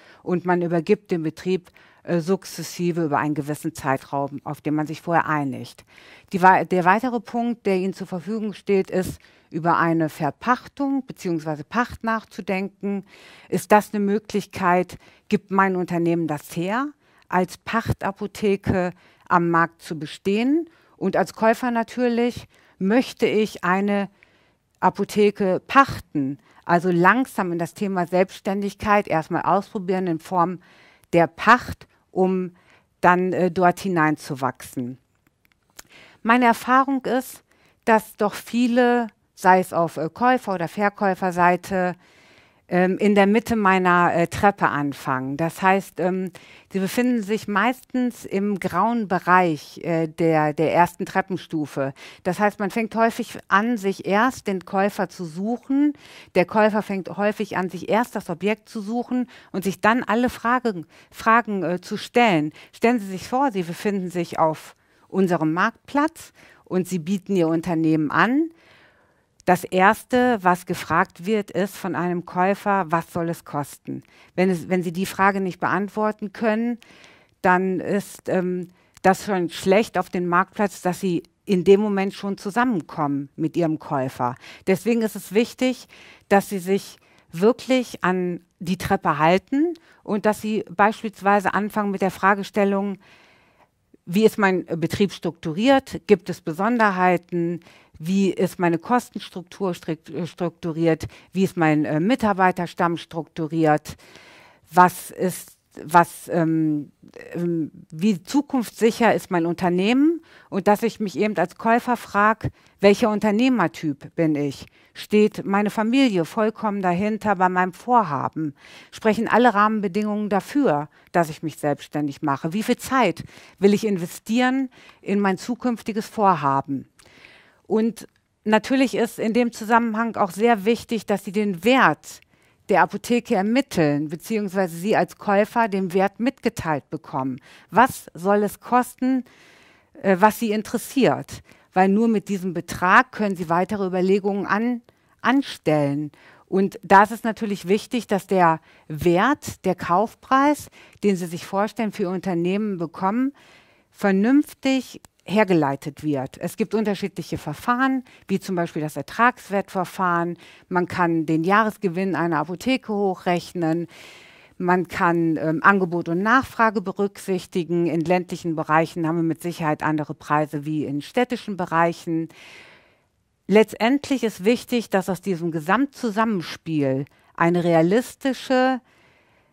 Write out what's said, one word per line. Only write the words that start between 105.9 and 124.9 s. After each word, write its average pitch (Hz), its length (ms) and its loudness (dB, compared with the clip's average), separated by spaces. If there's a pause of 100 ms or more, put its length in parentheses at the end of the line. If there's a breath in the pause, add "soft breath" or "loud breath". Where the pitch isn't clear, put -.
ähm, 160 600 0 (420)
ähm, 170 380 -4 (180)
wie 170 320 -2
zukunftssicher 233 920 0
ist - 160 -6
mein 170 160 0
Unternehmen?" 202 760 2 (300 loud breath)
Und 190 160 -2
dass 208 160 4
ich 220 160 -4
mich 190 180 -6
eben 214 200 -2
als 175 200 -2
Käufer 233 400 0
frag, - 540 0 (280 soft breath)
"Welcher 202 300 4
Unternehmertyp 208 1040 0
bin 160 220 0
ich? 143 320 -6 (260 soft breath)
Steht 208 500 0
meine 202 280 0
Familie 220 540 2
vollkommen 214 580 -2
dahinter 208 520 0
bei 185 140 4
meinem 185 240 0
Vorhaben? 156 800 0 (380 loud breath)
Sprechen 214 360 0
alle 226 280 4
Rahmenbedingungen 208 760 0
dafür, 185 600 0 (220 soft breath)
dass 165 200 2
ich - 100 -14
mich 147 160 -8
selbstständig 147 640 -4
mache? 156 320 -2
Wie 214 100 -2
viel 240 140 0
Zeit 240 460 0 (340 loud breath)
will 202 160 4
ich 214 140 0
investieren 247 800 -2 (320 loud breath)